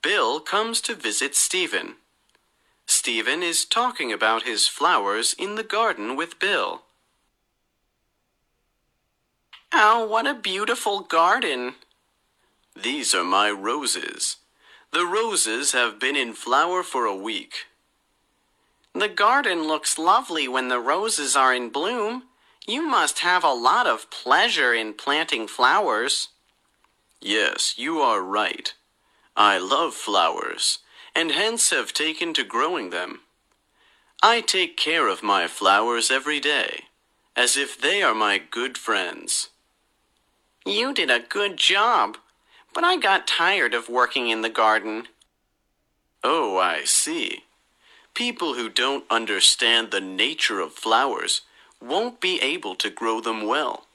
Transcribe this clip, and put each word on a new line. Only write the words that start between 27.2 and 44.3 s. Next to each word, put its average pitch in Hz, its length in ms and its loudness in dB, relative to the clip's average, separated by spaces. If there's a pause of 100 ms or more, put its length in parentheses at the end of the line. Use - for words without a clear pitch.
"Yes, 104 540 -2
you 151 240 -2
are 117 180 2
right. 98 540 -4 (640)
I 101 240 6
love 139 340 0
flowers, - 840 -2 (340)
and 160 180 0
hence 220 380 0
have - 240 -2
taken 156 400 -4
to 151 100 0
growing - 460 -2
them. - 320 -8 (1000)
I 226 180 6
take 180 340 -2
care 156 320 0
of 95 140 -2
my 95 260 2
flowers 107 600 2
every 135 300 0
day, - 480 -2 (480)
as 123 220 2
if 139 220 -6
they 190 220 0
are 127 140 2
my 104 240 2
good 127 360 -6
friends." - 720 -4 (1160)
"You 247 280 -2
did 160 180 0
a 120 160 0 (100)
good 202 200 -2
job, 196 600 2 (560)
but - 100 -2
I 359 140 4
got 196 300 2
tired 170 480 2
of 117 120 -4
working 123 420 2
in 113 120 -2